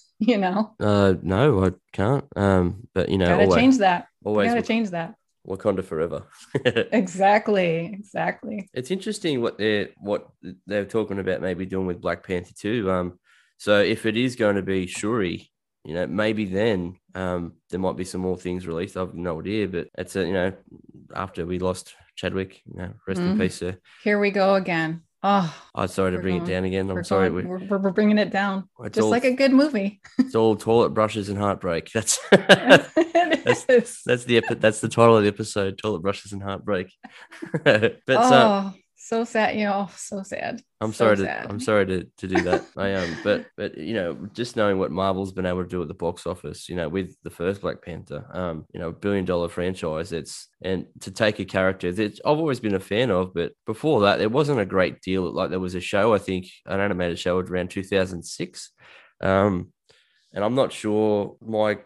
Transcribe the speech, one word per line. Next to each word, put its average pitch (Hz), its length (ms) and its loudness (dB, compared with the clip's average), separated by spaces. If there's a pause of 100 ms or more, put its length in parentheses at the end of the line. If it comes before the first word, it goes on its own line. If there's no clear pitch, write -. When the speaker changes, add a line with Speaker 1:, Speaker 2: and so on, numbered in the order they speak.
Speaker 1:
<laughs> - 140 -16
you 214 180 2
know? 196 420 -2
Speaker 2:
Uh, 101 420 4
no, 98 440 4
I 90 60 4 (220)
can't. 120 320 0 (100)
Um, 92 580 2
but, - 160 0
you 95 80 2
know, 92 100 2
Speaker 1:
Gotta 90 160 6
Speaker 2:
always, 190 120 6
Speaker 1:
change 262 240 6
that. 185 280 2 (140)
We - 80 -6
Speaker 2:
always 214 200 2
Speaker 1:
gotta 233 100 0
Speaker 2:
look, 226 80 -4
Speaker 1:
change 220 240 0
that. 170 240 -8 (320)
Speaker 2:
Wakanda 95 360 0
forever. 80 400 -4 (300)
<laughs> 127 100 -4 (280)
Speaker 1:
Exactly, 190 1000 0
exactly. 190 800 -8
Speaker 2:
It's 127 180 -8
interesting 185 500 -4
what - 160 -4
they're, 104 400 0
what 101 320 -6 (380)
they're 101 180 -4
talking 101 340 -4
about 92 220 -4
maybe 92 240 -4
doing 95 220 -4
with 87 140 -6
Black 87 240 -6
Panther 90 320 -6
too. 104 340 -2
Um, 90 280 -4 (380)
so 101 240 4
if 107 240 0
it 110 120 0
is 123 180 0
gonna 101 260 2
be 95 260 -2
Shuri, 101 640 -4 (340)
you 76 80 -10
know, 87 140 -2
maybe 107 380 -2
then, 92 500 -2 (200)
um, 90 380 -6 (160)
there 90 100 -6
might 92 180 -2
be 92 80 -8
some 92 160 -8
more 92 160 -4
things 90 300 -8
released. 85 280 -8
I've 92 200 -8
no 82 240 -6
idea, 98 280 -4
but 87 200 -8 (100)
it's - 180 -10
a, 95 100 -2
you 90 80 -2
know, 92 200 0 (600)
after 92 320 -8
we 90 140 -4
lost 92 340 -4 (220)
Chadwick, 95 500 -6
you 90 120 -18
know, 92 160 -10 (140)
rest 131 120 -4
in 180 160 0
Speaker 1:
Mm. 214 40 0
Speaker 2:
peace, 190 160 0
sir. - 220 -8 (260)
Speaker 1:
Here 208 160 2
we 202 120 0
go 196 240 4
again. 165 460 -2 (240)
Oh, 196 280 2 (220)
Speaker 2:
I'm 95 120 0
sorry 92 240 0
to 90 60 0
Speaker 1:
we're 87 40 -6
Speaker 2:
bring 92 140 0
it 87 40 0
Speaker 1:
going, 85 120 -4
Speaker 2:
down 92 140 0
again. 95 240 -2
I'm 92 60 -4
Speaker 1:
we're 90 80 -4
Speaker 2:
sorry. 196 260 2
Speaker 1:
going, 90 160 -2
Speaker 2:
We, 175 40 -6
Speaker 1:
we're, 185 180 -8
we're, 196 120 0
we're 196 120 0
bringing 208 260 4
it 202 140 0
down, 196 380 -4 (120)
Speaker 2:
it's - 140 -10
Speaker 1:
just 220 100 2
Speaker 2:
all, 214 60 4
Speaker 1:
like 247 140 2
a 254 80 2
good 269 200 2
movie. 262 560 2
<laughs> - 100 -2
Speaker 2:
it's 262 160 0
all 113 200 6
toilet 110 340 4
brushes 107 400 0
and 98 80 -4
heartbreak. 92 560 -2
That's, - 320 -2
<laughs> - 20 -14
Speaker 1:
<laughs> - 40 -18 (1120)
It - 0 -
Speaker 2:
that's, - 200 0
Speaker 1:
is. 240 400 4
Speaker 2:
that's 123 180 0
the 120 140 2
epi-, 113 180 2
that's 110 240 2
the 110 80 -2
title 117 300 8
of 104 60 6
the 104 40 4
episode, 101 500 -2
Toilet 104 240 -4
Brushes 101 300 -4
and 98 100 -10
Heartbreak. 98 460 -4 (460)
<laughs> - 300 -8
But, 107 340 4 (100)
uh, 214 640 6
Speaker 1:
Oh, - 20 -14 (220)
so 226 300 -4
sad, 214 320 0
you 214 80 -2
know, 196 320 -2
so 196 260 -12
sad. - 380 -8 (180)
Speaker 2:
I'm 110 140 -4
Speaker 1:
So 117 120 0
Speaker 2:
sorry 104 120 6
to, 98 80 0
Speaker 1:
sad. 57 240 -6
Speaker 2:
I'm 104 100 -8
sorry 107 280 2
to, 92 200 -4 (120)
to 95 80 -8
do 92 160 2
that. 90 280 0
Speaker 1:
<laughs> - 60 -18
Speaker 2:
I 98 120 -2
am, 90 320 -4
but, 101 240 0 (120)
but, - 200 -8
you 87 180 -6
know, 87 380 -4
just 120 220 -8
knowing 101 240 2
what 87 120 -2
Marvel's 95 420 -2
been 92 120 -4
able 90 180 -2
to 85 60 -10
do 90 120 -4
at 76 80 -8
the 85 40 -12
box 87 320 -6
office, 82 440 -10
you 87 80 -8
know, 82 100 -2
with 90 360 -6
the 78 60 -14
first 95 300 -4
Black - 220 -6
Panther, 82 500 -14
um, 85 420 -6
you 90 60 -12
know, 85 140 -8
billion 101 320 -2
dollar 87 240 -2
franchise, 87 640 -6
it's, - 340 -10 (140)
and 92 240 -4 (160)
to 101 100 -12
take 107 280 0
a 95 60 -6
character 95 460 0
that 104 340 -4
I've 151 120 2
always 147 240 -2
been 104 140 0
a 92 40 -2
fan 113 320 0
of, 92 220 0
but 85 180 -4 (140)
before 120 360 0
that, 98 180 6
there 107 100 2
wasn't 139 320 0
a 95 40 -2
great 92 360 0
deal. 92 320 -2
Like, 82 160 -2
there 92 100 -4
was 92 160 -6
a 87 60 -6
show, 107 320 2
I 101 40 4
think, 92 300 -6 (180)
an 98 140 -4
animated 90 400 -2
show 90 200 0
around 90 320 -4
two 98 120 -6
thousand 92 400 -2
six. - 480 -12 (500)
Um, 95 520 0 (640)
and 98 80 -4
I'm 117 120 -2
not 131 180 0
sure, 104 640 -2 (100)
my 107 300 0 (100)